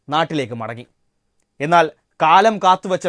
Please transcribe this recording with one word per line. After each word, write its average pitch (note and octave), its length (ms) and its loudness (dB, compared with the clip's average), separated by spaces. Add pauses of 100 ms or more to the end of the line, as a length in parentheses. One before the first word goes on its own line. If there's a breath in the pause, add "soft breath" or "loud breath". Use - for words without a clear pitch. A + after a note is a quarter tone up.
(160)
നാട്ടിലേക്ക് D3 480 -4
മടങ്ങി. A2+ 240 -14 (720)
എന്നാൽ E3 260 2 (400)
കാലം F#3+ 300 4 (100)
കാത്തുവച്ച F#3 440 0